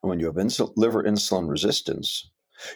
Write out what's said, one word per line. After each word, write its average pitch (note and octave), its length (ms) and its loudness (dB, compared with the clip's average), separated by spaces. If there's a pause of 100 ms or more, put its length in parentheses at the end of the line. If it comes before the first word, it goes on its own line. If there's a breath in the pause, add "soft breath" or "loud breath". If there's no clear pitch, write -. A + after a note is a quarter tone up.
And F#2+ 80 0
when F2 100 0
you E2 60 0
have D#2+ 80 -2
insul-, G2 420 0
liver A2 260 4
insulin F#2+ 460 0
resistance, - 800 -2 (460 loud breath)